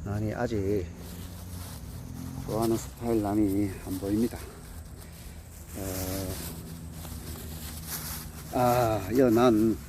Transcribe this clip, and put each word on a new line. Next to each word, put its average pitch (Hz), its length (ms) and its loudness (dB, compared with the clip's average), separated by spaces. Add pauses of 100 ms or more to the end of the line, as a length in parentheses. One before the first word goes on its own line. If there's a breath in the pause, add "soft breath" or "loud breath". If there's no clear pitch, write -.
난이 107 300 -2
아직 104 520 2 (1600)
좋아하는 113 300 2
스타일 113 460 0
난이 101 480 4 (160)
안 95 120 -4
보입니다. 104 400 2 (1400 loud breath)
어, 95 520 -4 (2250)
아, 120 640 4
여 127 140 8
난 110 460 8 (120)